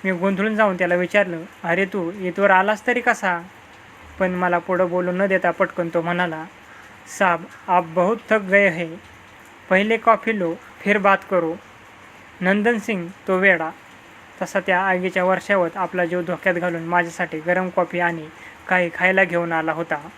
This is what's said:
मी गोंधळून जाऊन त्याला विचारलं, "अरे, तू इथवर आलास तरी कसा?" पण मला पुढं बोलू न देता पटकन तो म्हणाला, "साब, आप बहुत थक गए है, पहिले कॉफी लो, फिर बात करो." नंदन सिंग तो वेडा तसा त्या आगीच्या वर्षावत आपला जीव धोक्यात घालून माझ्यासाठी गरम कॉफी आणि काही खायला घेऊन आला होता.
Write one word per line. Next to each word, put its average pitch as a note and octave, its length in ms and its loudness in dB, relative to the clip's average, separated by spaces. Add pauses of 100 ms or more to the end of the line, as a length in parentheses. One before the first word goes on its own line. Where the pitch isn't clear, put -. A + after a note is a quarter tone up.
मी F#3+ 80 -2
गोंधळून G3 440 0
जाऊन G#3 220 2
त्याला F3 180 2
विचारलं, F3+ 480 0 (200)
"अरे, F3+ 220 0
तू F#3 260 -4
इथवर G3 400 0
आलास G3+ 360 2
तरी B3 140 0
कसा?" G3 400 0 (800)
पण F#3 120 0
मला F3+ 260 0
पुढं F3+ 320 0
बोलू F3+ 220 -2
न F#3 140 0
देता F#3 260 2
पटकन F3+ 420 -2
तो E3+ 80 0
म्हणाला, E3+ 440 -2 (760)
"साब, F3 240 2 (240)
आप F3+ 200 4
बहुत F3+ 300 0 (120)
थक G#3+ 120 4
गए G3 280 4
है, E3 180 -4 (840)
पहिले G#3 280 2
कॉफी A3 420 2
लो, E3+ 140 -2 (280)
फिर G#3 160 2
बात G3 200 4 (140)
करो." E3+ 220 0 (880)
नंदन G#3 360 2
सिंग F#3+ 300 -6 (200)
तो F#3 100 2
वेडा F3+ 320 2 (720)
तसा F#3+ 180 -2
त्या F#3 220 0
आगीच्या F#3 440 0
वर्षावत F#3 500 0
आपला F3+ 300 -2
जीव F3 160 -4
धोक्यात F3 340 -2
घालून E3+ 280 -4
माझ्यासाठी E3+ 560 -2
गरम F3+ 300 -2
कॉफी F3 300 -2
आणि E3+ 280 -2 (400)
काही F3+ 280 0
खायला F#3+ 280 2
घेऊन E3+ 280 -2
आला D#3+ 200 -2
होता. D#3+ 460 -6